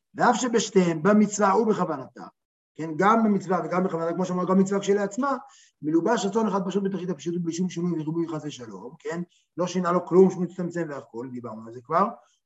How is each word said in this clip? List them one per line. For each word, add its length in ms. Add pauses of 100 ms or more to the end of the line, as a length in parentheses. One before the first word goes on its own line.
(160)
ואף 200
שבשתיהן, 680
במצווה 520
ובכוונתה, 680 (520)
כן, 220
גם 260
במצווה 420
וגם 180
בכוונתה, 300
כמו 120
שאמרנו, 220
גם 120
מצווה 200
כשלעצמה, 580 (440)
מלובש 440
רצון 220
אחד 200
פשוט 160
בתכלית 260
הפשטות, 320
בלי 120
שום 160
שינוי 320
וריבוי 260
חס 180
ושלום, 540
כן, 220 (360)
לא 100
שינה 240
לו 140
כלום, 260
שום 120
מצטמצם 460
והכל, 420
דיברנו 360
על 60
זה 100
כבר, 240 (380)